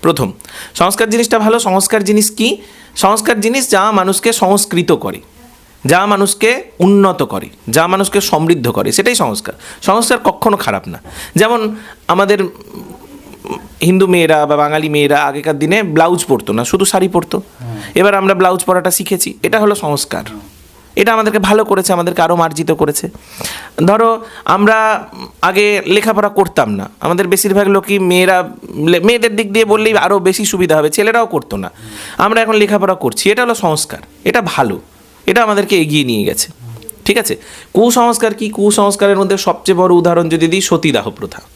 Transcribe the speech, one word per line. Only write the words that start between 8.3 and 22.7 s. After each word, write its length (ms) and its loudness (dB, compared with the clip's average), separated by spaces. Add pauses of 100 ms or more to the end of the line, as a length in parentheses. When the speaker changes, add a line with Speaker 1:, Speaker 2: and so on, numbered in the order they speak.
Speaker 1:
করে, 220 -2
সেটাই 220 0
সংস্কার। 400 -4 (280)
সংস্কার 360 2
কখনো 380 0
খারাপ 320 -4
না। 140 -14 (340)
যেমন 400 0 (320)
আমাদের 300 2 (1400)
হিন্দু 240 4
মেয়েরা 400 4
বা 100 2
বাঙালি 320 0
মেয়েরা 340 2
আগেকার 360 -4
দিনে 240 0
ব্লাউজ 420 2
পরতো 280 -2
না, 120 -2
শুধু 200 0
শাড়ি 240 0
পরতো। 300 -2
Speaker 2:
হুম। 400 -12 (160)
Speaker 1:
এবার 200 2
আমরা 200 2
ব্লাউজ 300 2
পরাটা 260 0
শিখেছি, 520 -4
এটা 180 0
হলো 140 2
সংস্কার। 560 -6
Speaker 2:
হুম। 100 -16 (560)
Speaker 1:
এটা 160 2
আমাদেরকে 260 0
ভালো 260 2
করেছে, 280 0
আমাদেরকে 300 0
আরও 140 2
মার্জিত 340 -2